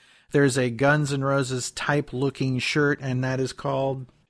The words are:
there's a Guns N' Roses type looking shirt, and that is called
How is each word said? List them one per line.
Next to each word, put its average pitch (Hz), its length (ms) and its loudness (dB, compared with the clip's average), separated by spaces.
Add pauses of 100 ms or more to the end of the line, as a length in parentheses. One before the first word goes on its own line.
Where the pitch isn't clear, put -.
(320)
there's 139 260 4
a 123 120 2
Guns 139 420 2
N' 139 120 -2
Roses 131 480 -2
type 147 420 -2
looking 131 460 -2
shirt, 147 420 0
and 131 220 -2
that 131 160 -2
is 131 140 -4
called 135 520 -4 (240)